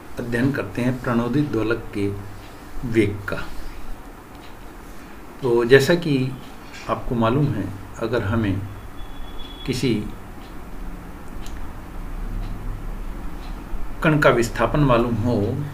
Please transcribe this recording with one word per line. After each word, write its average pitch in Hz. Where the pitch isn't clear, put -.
अध्ययन 120
करते -
हैं 123
प्रणोदित 120
दोलक 113
के 101
वेग 110
का। 95
तो 120
जैसा 139
कि 135
आपको 113
मालूम 117
है, 98
अगर 113
हमें 98
किसी 120
कण 156
का 151
विस्थापन 117
मालूम 120
हो 113